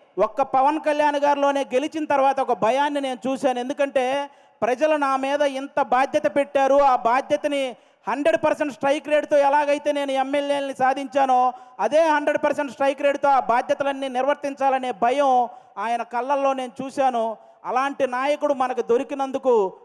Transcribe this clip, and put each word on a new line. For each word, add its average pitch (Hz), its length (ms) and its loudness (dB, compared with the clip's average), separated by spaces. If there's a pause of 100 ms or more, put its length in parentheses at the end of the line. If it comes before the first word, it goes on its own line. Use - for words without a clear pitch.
(180)
ఒక్క 214 240 0
పవన్ 269 380 2
కళ్యాణ్ 294 360 0
గారిలోనే 285 480 2
గెలిచిన 294 420 -4
తర్వాత 269 340 2
ఒక 254 120 0
భయాన్ని 277 500 0
నేను 262 260 -6
చూశాను. 254 320 -2
ఎందుకంటే 269 460 -2 (560)
ప్రజలు 254 340 2
నా 285 200 0
మీద 269 260 0
ఇంత 277 400 -2
బాధ్యత 277 540 0
పెట్టారు, 277 480 2
ఆ 262 120 4
బాధ్యతని 277 800 -2 (320)
హండ్రెడ్ 294 360 2
పర్సెంట్ 302 300 0
స్ట్రైక్ 285 340 -2
రేటుతో 294 300 2
ఎలాగైతే 294 540 2
నేను 285 200 -2
ఎమ్మెల్యేలని 277 640 -2
సాధించానో, 262 800 0 (260)
అదే 233 280 2
హండ్రెడ్ 294 360 0
పర్సెంట్ 285 280 -2
స్ట్రైక్ 277 300 -2
రేటుతో 285 280 2
ఆ 269 100 4
బాధ్యతలన్నీ 269 680 -2
నిర్వర్తించాలనే 262 840 -2
భయం 254 580 2 (280)
ఆయన 233 260 -4
కళ్ళల్లో 269 500 -2
నేను 254 180 -8 (120)
చూశాను. 247 540 -2 (280)
అలాంటి 262 420 -2
నాయకుడు 285 460 0
మనకు 254 280 -2
దొరికినందుకు 269 720 0 (320)